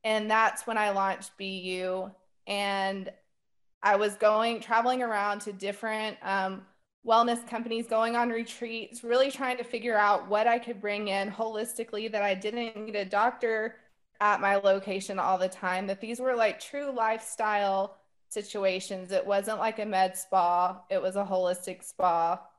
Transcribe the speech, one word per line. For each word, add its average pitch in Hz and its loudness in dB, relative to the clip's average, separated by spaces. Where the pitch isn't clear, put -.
And 220 0
that's 220 4
when 220 -2
I 208 2
launched 196 -2
B 190 -8
U. 185 -4
And 196 -2
I 202 6
was 202 2
going, 220 2
traveling 247 2
around 208 -2
to 208 -8
different, 208 -4
um, 190 -2
wellness 233 4
companies, 226 -4
going 226 2
on 240 2
retreats, 233 -8
really 247 2
trying 254 -4
to 240 -6
figure 233 -2
out 202 4
what 214 4
I 233 4
could 233 -8
bring 208 -4
in 196 -2
holistically 220 -6
that 208 0
I 196 0
didn't 220 -6
need 214 -8
a 202 0
doctor 220 0
at 208 4
my 196 4
location 196 2
all 180 2
the 185 0
time, 190 -2
that 196 -4
these 233 -8
were, 254 0
like, 220 2
true 285 -6
lifestyle 214 0
situations. 190 -4
It 185 2
wasn't 202 0
like 220 -2
a 214 -4
med 190 2
spa, 180 2
it 190 0
was 190 -2
a 202 0
holistic 185 -2
spa 170 0